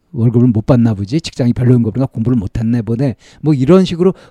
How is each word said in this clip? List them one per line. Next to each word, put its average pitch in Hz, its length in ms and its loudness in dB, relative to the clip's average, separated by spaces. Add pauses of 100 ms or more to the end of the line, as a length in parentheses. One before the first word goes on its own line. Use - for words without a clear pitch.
(120)
월급을 120 360 2
못 110 180 0
받나 117 280 2
보지? 101 260 -4
직장이 120 320 -4
별로인 120 300 2
거 110 80 -2
보니까 127 200 -4
공부를 117 280 -2
못 95 200 -6
했네 117 240 -2
보네. 117 340 -4 (260)
뭐 151 120 2
이런 147 300 4
식으로 180 300 0 (160)